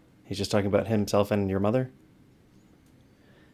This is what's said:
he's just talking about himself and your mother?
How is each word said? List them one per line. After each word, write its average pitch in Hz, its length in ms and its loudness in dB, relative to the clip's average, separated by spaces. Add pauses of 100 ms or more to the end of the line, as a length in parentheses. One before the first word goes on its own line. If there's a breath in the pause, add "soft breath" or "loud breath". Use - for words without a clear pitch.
(240)
he's - 140 -10
just 101 120 -4
talking 202 160 0
about 196 220 2
himself 110 420 2
and 101 200 0
your 95 100 -2
mother? 127 300 0 (1600 soft breath)